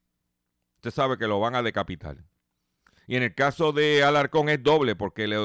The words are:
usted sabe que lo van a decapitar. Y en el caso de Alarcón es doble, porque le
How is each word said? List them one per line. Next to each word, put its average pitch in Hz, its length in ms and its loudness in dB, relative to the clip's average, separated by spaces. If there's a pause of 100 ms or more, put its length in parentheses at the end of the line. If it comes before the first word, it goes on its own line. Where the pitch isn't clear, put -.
(760)
usted - 160 -10
sabe 131 260 -2
que 113 80 -4
lo 104 140 0
van 120 160 -2
a 123 80 0
decapitar. 90 600 -6 (840)
Y 120 80 -4
en 127 80 0
el 110 100 -6
caso 147 380 0
de 147 320 2
Alarcón 147 440 2
es 147 140 -2
doble, 139 320 4
porque 104 320 -6
le 107 180 -2